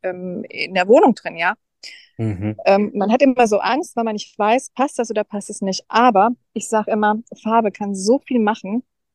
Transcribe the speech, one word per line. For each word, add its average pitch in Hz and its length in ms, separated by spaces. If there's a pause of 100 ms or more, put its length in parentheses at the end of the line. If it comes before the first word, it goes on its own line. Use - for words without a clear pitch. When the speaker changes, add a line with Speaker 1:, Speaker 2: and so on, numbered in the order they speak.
Speaker 1:
ähm, 180 460
in 165 260
der 185 120
Wohnung 262 280
drin, 165 200
ja. 170 200 (640)
Speaker 2:
Mhm. 107 380 (100)
Speaker 1:
Ähm, 202 300
man 208 160
hat 254 100
immer 254 260
so 202 120
Angst, 262 360
weil 233 100
man 220 80
nicht - 240
weiß, 220 340
passt - 280
das 233 100
oder 214 140
passt 202 260
es - 120
nicht. 190 280
Aber 226 400 (240)
ich - 160
sag 214 180
immer, 214 280 (260)
Farbe 220 300
kann 202 240
so 208 240
viel 247 200
machen 214 440 (320)